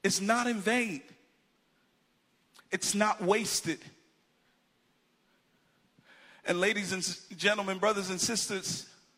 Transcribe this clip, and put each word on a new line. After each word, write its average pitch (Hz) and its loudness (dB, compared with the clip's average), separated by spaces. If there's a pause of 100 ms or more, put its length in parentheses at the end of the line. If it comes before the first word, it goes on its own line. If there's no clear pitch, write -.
is 185 2
not 233 2
in 233 0
vain. 214 0 (1700)
It's - -2
not 208 2
wasted. 185 0 (2750)
And 175 2
ladies 202 2
and 185 -2
s-, 175 -6 (160)
gentlemen, 190 0
brothers 202 2
and 185 -4
sisters - -2 (300)